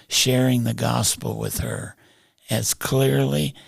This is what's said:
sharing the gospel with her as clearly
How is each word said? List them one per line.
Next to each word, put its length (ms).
sharing 560
the 100
gospel 640
with 200
her 380
as 260
clearly 800